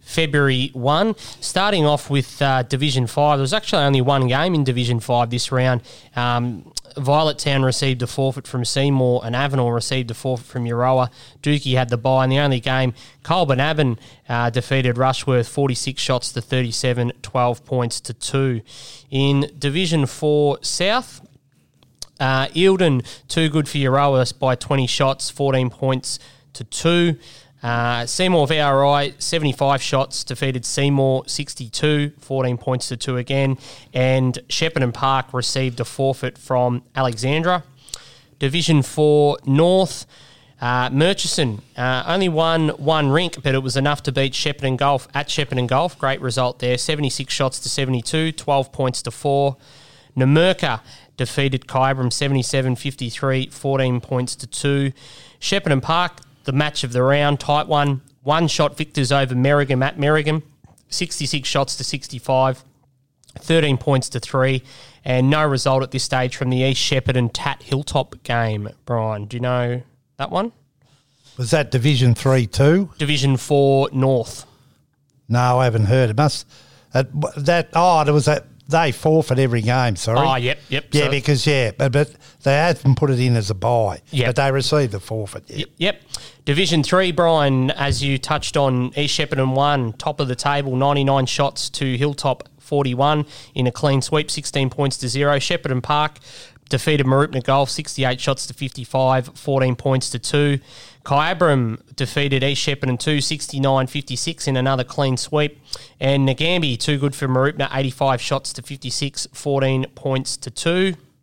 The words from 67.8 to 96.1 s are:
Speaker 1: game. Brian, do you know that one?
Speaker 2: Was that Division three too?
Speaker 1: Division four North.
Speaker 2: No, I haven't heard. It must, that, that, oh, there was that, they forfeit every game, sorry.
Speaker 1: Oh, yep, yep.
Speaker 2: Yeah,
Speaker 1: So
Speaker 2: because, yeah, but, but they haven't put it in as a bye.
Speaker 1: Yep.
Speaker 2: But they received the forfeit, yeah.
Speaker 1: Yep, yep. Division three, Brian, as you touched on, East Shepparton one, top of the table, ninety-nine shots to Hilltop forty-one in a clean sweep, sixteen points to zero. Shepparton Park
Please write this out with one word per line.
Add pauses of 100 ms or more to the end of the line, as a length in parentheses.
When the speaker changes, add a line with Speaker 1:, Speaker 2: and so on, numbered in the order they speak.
Speaker 1:
game. (160)
Brian,
do
you
know (340)
that
one? (840)
Speaker 2:
Was
that
Division
three
too?
Speaker 1:
Division
four
North. (840)
Speaker 2:
No,
I
haven't
heard.
It
must, (460)
that, (360)
that,
oh,
there
was
that, (240)
they
forfeit
every
game,
sorry.
Speaker 1:
Oh,
yep, (100)
yep.
Speaker 2:
Yeah,
Speaker 1:
So
Speaker 2:
because,
yeah,
but,
but (300)
they
haven't
put
it
in
as
a
bye. (100)
Speaker 1:
Yep.
Speaker 2:
But
they
received
the
forfeit,
yeah.
Speaker 1:
Yep,
yep. (420)
Division
three,
Brian,
as
you
touched
on,
East
Shepparton
one,
top
of
the
table,
ninety-nine
shots
to
Hilltop (120)
forty-one (280)
in
a
clean
sweep,
sixteen
points
to
zero.
Shepparton
Park (500)